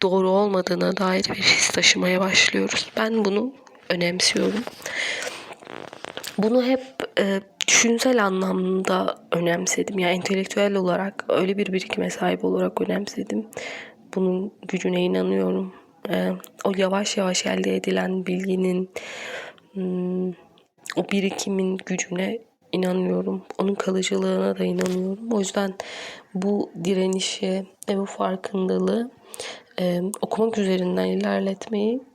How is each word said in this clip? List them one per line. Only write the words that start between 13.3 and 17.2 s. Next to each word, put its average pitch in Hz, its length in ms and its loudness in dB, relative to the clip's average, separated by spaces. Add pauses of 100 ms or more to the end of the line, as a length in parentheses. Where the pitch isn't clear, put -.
Bunun 185 380 0 (160)
gücüne 180 360 0
inanıyorum. 185 720 0 (340)
E, 185 220 0 (340)
o 196 120 2
yavaş 190 400 2
yavaş 185 300 0